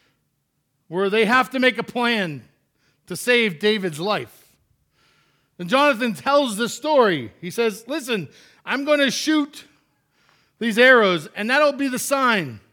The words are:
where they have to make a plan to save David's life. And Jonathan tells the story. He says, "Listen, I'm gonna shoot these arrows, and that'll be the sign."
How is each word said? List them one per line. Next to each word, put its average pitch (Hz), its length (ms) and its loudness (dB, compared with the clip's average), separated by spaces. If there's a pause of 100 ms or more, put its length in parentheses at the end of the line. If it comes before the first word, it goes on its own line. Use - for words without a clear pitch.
(880)
where 190 200 -2
they 220 160 2
have 254 260 0
to 262 80 -4
make 247 180 2
a 226 60 -6
plan 208 600 -4 (640)
to 180 80 -10
save 226 440 0
David's 190 400 -2
life. 175 520 -8 (1080)
And 175 100 -10
Jonathan 254 440 2
tells 262 440 0
the 233 100 -2
story. 202 720 0
He 175 120 -12
says, 226 360 -4
"Listen, 240 400 -6 (380)
I'm 254 180 -4
gonna 285 280 2
shoot 302 520 -2 (920)
these 220 200 -2
arrows, 220 580 6
and 208 140 -8
that'll 285 220 2
be 269 160 -4
the 254 120 -4
sign." 214 600 0 (140)